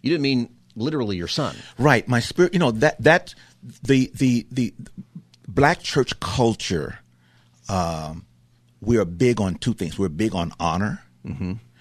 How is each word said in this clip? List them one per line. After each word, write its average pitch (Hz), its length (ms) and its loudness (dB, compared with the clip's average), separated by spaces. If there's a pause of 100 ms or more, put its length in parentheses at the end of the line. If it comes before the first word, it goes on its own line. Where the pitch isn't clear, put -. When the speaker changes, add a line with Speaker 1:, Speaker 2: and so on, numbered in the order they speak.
Speaker 1:
You 120 100 -4
didn't 160 120 0
mean 131 260 0 (260)
literally 117 440 -4
your 85 100 -6
son. 127 260 -4 (240)
Speaker 2:
Right. 127 300 4
My 120 120 2
spirit, - 340 0
you - 40 4
know, 156 140 4
that, 120 320 2
that, 165 300 4 (480)
the, 131 320 2
the, 123 360 2
the 127 240 -4 (720)
black 143 340 2
church - 380 -2
culture, 104 800 -2 (680)
um, 82 560 -4 (560)
we 113 180 2
are 101 60 2
big 107 360 0
on 92 140 0
two - 200 -4
things. 78 240 -6
We're 98 100 0
big 95 260 -2
on 85 240 -4
honor, 90 440 -2 (220)
Speaker 1:
Mm-hmm. - 280 -8 (280)